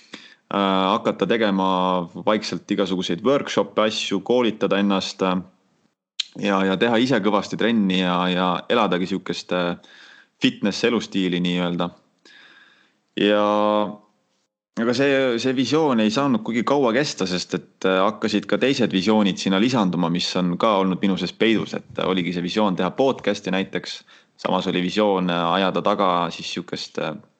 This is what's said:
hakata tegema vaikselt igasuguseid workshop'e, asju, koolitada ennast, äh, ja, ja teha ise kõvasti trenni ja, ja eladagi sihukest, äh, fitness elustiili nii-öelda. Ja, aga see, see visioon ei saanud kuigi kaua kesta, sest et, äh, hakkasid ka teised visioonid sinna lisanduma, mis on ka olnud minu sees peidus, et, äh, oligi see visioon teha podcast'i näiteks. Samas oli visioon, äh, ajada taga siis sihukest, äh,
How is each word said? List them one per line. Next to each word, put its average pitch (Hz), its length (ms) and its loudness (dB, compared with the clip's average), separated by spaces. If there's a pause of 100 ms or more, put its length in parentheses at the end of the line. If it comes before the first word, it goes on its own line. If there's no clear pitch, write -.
(500)
hakata 98 760 2
tegema 92 840 0 (180)
vaikselt 107 440 -2
igasuguseid 92 540 -2
workshop'e, 110 640 0
asju, 98 320 -4
koolitada 107 580 0
ennast, 98 440 -2
äh, 92 160 0 (960)
ja, 101 280 0
ja 95 120 0
teha 117 220 2
ise 123 220 2
kõvasti 98 380 0
trenni 98 440 2
ja, 90 160 0 (100)
ja 90 220 0 (180)
eladagi 92 400 2
sihukest, - 440 -6
äh, 87 260 -2 (640)
fitness 117 420 0
elustiili 95 560 0
nii-öelda. 87 480 -2 (1300)
Ja, 104 260 4 (1300)
aga 117 180 0
see, 135 440 2
see 127 180 -2
visioon 131 440 2
ei 107 140 2
saanud 135 320 0
kuigi 117 160 -2
kaua 135 320 2
kesta, 135 320 -2
sest 90 300 -4
et, - 140 -10 (140)
äh, 95 140 2
hakkasid 104 480 0
ka 104 160 0
teised 127 320 2
visioonid 107 480 2
sinna 95 160 2
lisanduma, 98 500 2
mis 87 280 -2
on 90 200 0
ka 110 220 2
olnud 95 240 0
minu 98 160 2
sees 87 160 -4
peidus, 110 400 0
et, - 140 -10 (100)
äh, 82 80 -2
oligi 90 260 0
see 85 120 -4
visioon 98 340 0
teha 90 160 -2
podcast'i 120 560 -2
näiteks. 92 480 -4 (380)
Samas 92 340 -2
oli 90 140 0
visioon, 92 460 0
äh, 85 220 0
ajada 90 300 0
taga 98 300 2 (160)
siis - 260 -10
sihukest, - 480 -10
äh, 80 140 -6 (240)